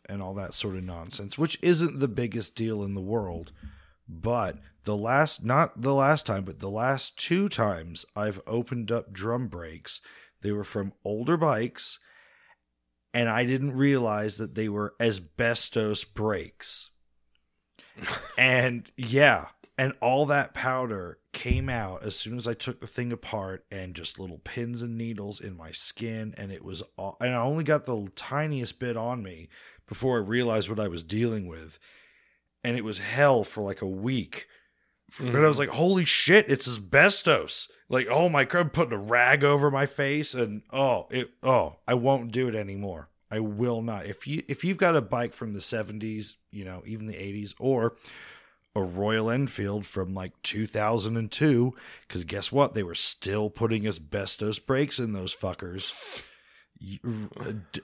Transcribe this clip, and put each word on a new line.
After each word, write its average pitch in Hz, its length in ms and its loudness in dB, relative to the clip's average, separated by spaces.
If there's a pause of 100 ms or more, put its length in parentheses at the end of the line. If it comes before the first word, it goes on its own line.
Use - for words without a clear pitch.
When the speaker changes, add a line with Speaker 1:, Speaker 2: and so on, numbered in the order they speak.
Speaker 1:
and 101 140 -8
all 95 140 -8
that 98 180 -8
sort 95 220 -4
of 92 80 -6
nonsense, 90 540 -8
which 151 240 0
isn't 160 380 4
the 135 80 2
biggest 117 480 -4
deal 110 280 -2
in 98 120 -4
the 95 60 -4
world. 92 500 -4 (560)
But 95 500 -2 (260)
the 104 120 -2
last, 131 480 2
not 131 380 2
the 135 120 2
last 139 320 4
time, 98 180 -2
but 92 160 -10
the 98 100 -6
last 123 480 -2
two 190 320 2
times 85 560 -2 (100)
I've 104 300 -2
opened 117 460 -4
up 113 220 -2
drum 113 340 -2
brakes, 85 540 -10 (400)
they 104 100 -2
were 104 140 -2
from 98 280 -4 (100)
older 120 340 0
bikes, 127 600 -2 (1120)
and 120 160 2
I 117 160 2
didn't 131 300 0
realize 113 640 2
that 107 180 -8
they 110 140 -2
were 104 300 -4
asbestos 110 1040 0
brakes. - 920 -6
Speaker 2:
<laughs> - 40 -20 (1400)
Speaker 1:
And, 127 600 4
yeah, 120 500 6 (300)
and 135 240 0
all 131 240 4
that 143 280 2
powder 117 640 -4 (140)
came - 360 0
out 107 340 -4
as 107 140 -4
soon 117 200 -6
as 120 100 -4
I 117 60 -2
took - 260 -6
the - 80 -14
thing 120 240 -6
apart, 98 580 -6
and 92 240 -10
just 82 260 -8
little 87 200 -10
pins 120 420 -8
and 117 160 -6
needles 107 420 -8
in 95 160 -10
my 80 160 -16
skin, 110 680 -6
and 98 140 -10
it 92 120 -12
was 90 180 -8 (160)
all, 95 240 -8
and 127 140 0
I 120 60 0
only 151 220 0
got 151 220 2
the 104 300 -4
tiniest 143 640 -4
bit 120 180 -4
on 120 240 -4
me 87 280 -12 (380)
before 123 300 0
I 110 40 4
realized 110 480 2
what 110 100 -4
I 107 80 -2
was 85 160 -6
dealing 107 440 -2
with. 80 300 -14 (840)
And 120 140 0
it 113 60 -4
was 107 160 -6
hell 120 440 4
for, - 180 -6
like, 98 200 -4
a 101 60 -2
week. 101 600 -4 (720)
Speaker 2:
Mm-hmm. 135 180 -6
Speaker 1:
And - 20 4
I 151 100 8
was 139 120 4
like, 143 100 0
"Holy 175 360 4
shit, 208 440 6
it's 131 180 2
asbestos." 123 1000 4 (220)
Like, 127 200 2
"Oh 160 200 4
my 143 160 4
God," 175 140 2
I'm 165 100 2
putting 143 280 0
a 98 60 -4
rag 123 400 6
over 143 260 6
my 135 160 2
face, 143 480 0
and, 107 280 -2 (100)
oh, 110 400 2
it, 127 200 -4 (120)
oh, 117 320 4 (120)
I 120 80 2
won't 123 360 2
do 123 160 2
it 110 80 -2
anymore. 98 540 -6 (240)
I 110 60 0
will 113 420 0
not. 110 260 -6
If - 200 -10
you, 151 220 -4
if 139 160 -4
you've 185 120 0
got 175 200 4
a 139 40 6
bike 120 320 -2
from 110 200 -8
the 98 80 -6
seventies, 110 720 -4 (160)
you 101 140 -10
know, 92 200 -12
even 110 220 -10
the 104 80 -8
eighties, 101 440 -8
or 117 360 2 (800)
a 104 80 2
Royal 104 480 0
Enfield 104 540 -2
from, 95 280 -4
like, 92 200 -6 (100)
two 107 240 -2
thousand 107 500 0
and 110 140 -4
two, 127 420 6 (360)
'cause 90 160 -6
guess 98 260 -4
what? 131 220 4
They 104 100 0
were 85 120 -6
still 104 540 0
putting 110 380 0
asbestos 101 720 -4
brakes 139 400 0
in 113 140 -2
those 92 220 -4
fuckers. 92 580 -6 (920)
You, 107 460 -8 (440)
d-, - 100 -8